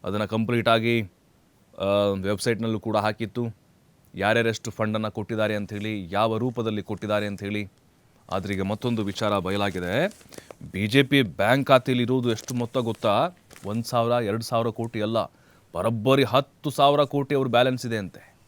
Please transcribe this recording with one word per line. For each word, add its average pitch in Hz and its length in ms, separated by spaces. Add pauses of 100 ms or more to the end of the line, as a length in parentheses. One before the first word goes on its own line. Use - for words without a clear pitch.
ಅದನ್ನ 104 200
ಕಂಪ್ಲೀಟ್ 110 440
ಆಗಿ, 113 340 (760)
ಆ, 95 60 (280)
ವೆಬ್ಸೈಟ್‌ನಲ್ಲೂ 104 680
ಕೂಡ 107 160
ಹಾಕಿತ್ತು. 110 500 (680)
ಯಾರ್ಯಾರೆಷ್ಟು 113 560
ಫಂಡನ್ನು 107 400
ಕೊಟ್ಟಿದ್ದಾರೆ 107 460
ಅಂಥೇಳಿ, 101 560
ಯಾವ 110 240
ರೂಪದಲ್ಲಿ 113 460
ಕೊಟ್ಟಿದ್ದಾರೆ 104 440
ಅಂಥೇಳಿ. 101 440 (600)
ಆದ್ರೆ 98 240
ಈಗ 95 80
ಮತ್ತೊಂದು 107 420
ವಿಚಾರ 101 340
ಬಯಲಾಗಿದೆ. 95 720 (640)
ಬಿ 101 140
ಜೆ 131 160
ಪಿ 135 200
ಬ್ಯಾಂಕ್ 123 460
ಖಾತೆಯಲ್ಲಿ 127 360
ಇರೋದು 123 260
ಎಷ್ಟು 113 240
ಮೊತ್ತ 120 240
ಗೊತ್ತಾ? 113 520 (360)
ಒಂದ್ 113 180
ಸಾವಿರ, 117 280
ಎರಡ್ 113 320
ಸಾವಿರ 117 240
ಕೋಟಿ 113 340
ಅಲ್ಲ, 110 220 (500)
ಬರೋಬ್ಬರಿ 117 500
ಹತ್ತು 131 460
ಸಾವಿರ 143 340
ಕೋಟಿ 143 300
ಅವ್ರ 135 140
ಬ್ಯಾಲೆನ್ಸ್ 123 380
ಇದೆ 113 100
ಅಂತೆ. - 380 (140)